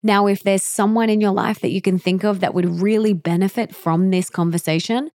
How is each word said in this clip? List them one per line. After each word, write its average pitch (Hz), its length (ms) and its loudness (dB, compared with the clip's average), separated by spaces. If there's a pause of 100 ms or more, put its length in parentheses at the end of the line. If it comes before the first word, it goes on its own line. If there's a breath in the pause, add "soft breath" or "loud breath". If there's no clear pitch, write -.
Now, 202 240 4
if 202 160 0
there's 196 200 0
someone 220 460 0
in 214 120 2
your 208 100 2
life 208 280 -2
that - 120 -4
you 185 100 -4
can 185 180 0
think 185 240 -2
of 208 180 0
that 202 120 0
would 175 280 -2
really 214 320 2
benefit 185 640 -2
from 170 340 2
this 185 200 0
conversation 170 840 -2